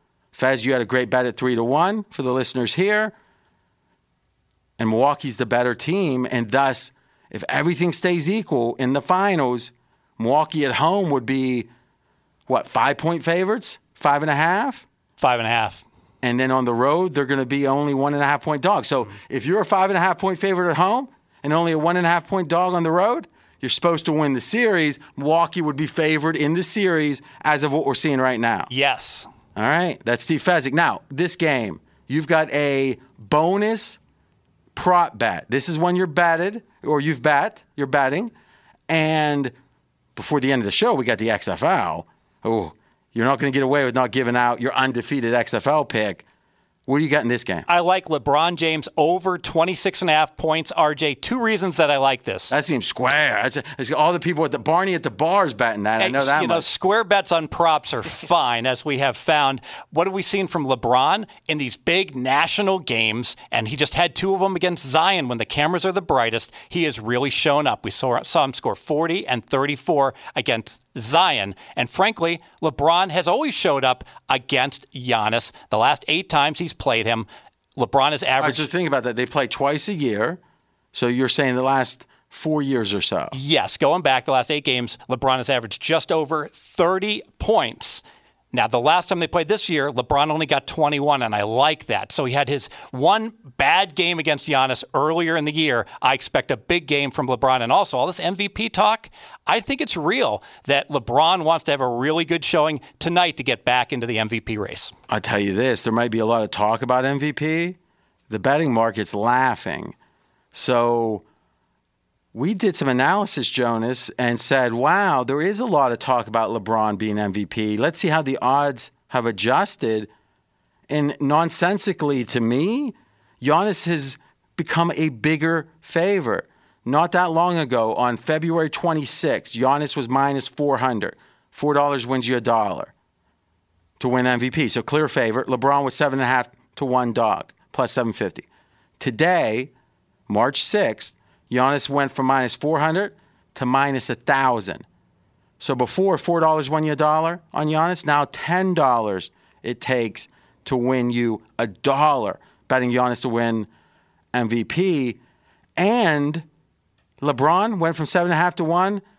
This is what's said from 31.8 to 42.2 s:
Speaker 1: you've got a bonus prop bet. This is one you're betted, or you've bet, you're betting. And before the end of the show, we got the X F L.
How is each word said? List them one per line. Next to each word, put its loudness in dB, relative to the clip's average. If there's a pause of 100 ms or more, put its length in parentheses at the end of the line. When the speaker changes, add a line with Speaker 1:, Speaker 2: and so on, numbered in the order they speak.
Speaker 1:
you've -2
got 2
a 0 (200)
bonus 0 (760)
prop 2
bet. -2
This 0
is -2
one 2
you're 0
betted, 0 (220)
or 0
you've -2
bet, 2 (120)
you're -4
betting. 0 (560)
And 0 (640)
before -2
the 2
end 2
of -2
the -2
show, 2
we 0
got 2
the 0
X -2
F -4
L. 0 (360)